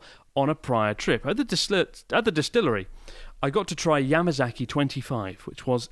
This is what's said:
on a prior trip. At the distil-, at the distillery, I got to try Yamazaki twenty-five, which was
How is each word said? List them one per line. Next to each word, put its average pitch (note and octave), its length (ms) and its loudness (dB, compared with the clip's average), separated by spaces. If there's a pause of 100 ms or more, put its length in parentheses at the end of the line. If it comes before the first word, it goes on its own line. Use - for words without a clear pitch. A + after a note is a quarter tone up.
(360)
on C#3 120 2
a D#3 60 2
prior A2 400 2
trip. C3 320 0
At E3+ 100 0
the C#4+ 80 0
distil-, F#3 420 0 (260)
at A3 120 2
the A3+ 80 4
distillery, D3 540 0 (560)
I C#3 80 0
got G3 180 0
to E3+ 60 -6
try D3+ 260 2
Yamazaki C3+ 640 0
twenty-five, B2+ 760 -2
which - 240 -12
was B2 260 0